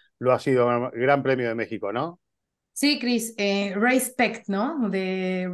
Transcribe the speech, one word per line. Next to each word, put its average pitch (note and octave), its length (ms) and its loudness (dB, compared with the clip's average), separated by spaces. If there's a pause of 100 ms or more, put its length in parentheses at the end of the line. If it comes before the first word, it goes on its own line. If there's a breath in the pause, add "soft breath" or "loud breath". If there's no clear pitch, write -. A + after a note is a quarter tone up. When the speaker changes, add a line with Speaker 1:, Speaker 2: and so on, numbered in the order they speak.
(180 soft breath)
Speaker 1:
lo B2 140 4
ha A#2+ 60 4
sido A#2+ 540 2
el A2+ 80 -6
Gran C#3 220 4
Premio B2+ 260 0
de A2+ 60 -2
México, G#2+ 380 -6
¿no? D#3 280 -6 (560)
Speaker 2:
Sí, C#4+ 220 0
Cris, A#3+ 400 -2
eh, G3+ 380 0
respect, A#3+ 720 0
¿no? A#3 420 -2
De F#3 640 -2